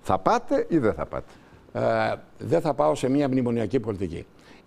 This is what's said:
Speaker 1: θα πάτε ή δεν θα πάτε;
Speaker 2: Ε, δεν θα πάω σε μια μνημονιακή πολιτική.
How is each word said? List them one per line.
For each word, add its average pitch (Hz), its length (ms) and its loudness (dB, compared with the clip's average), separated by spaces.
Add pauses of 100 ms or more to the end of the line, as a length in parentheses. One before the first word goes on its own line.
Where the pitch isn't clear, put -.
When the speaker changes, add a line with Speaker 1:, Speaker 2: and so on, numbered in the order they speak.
Speaker 1:
θα 190 180 0
πάτε 240 500 0
ή 165 80 2
δεν 110 160 2
θα 73 120 -6
πάτε; - 260 -10 (420)
Speaker 2:
Ε, 113 400 0 (240)
δεν 123 240 0
θα 156 120 0
πάω 151 220 2
σε 135 140 -2
μια 143 180 2
μνημονιακή 120 520 0
πολιτική. 95 460 -6 (420)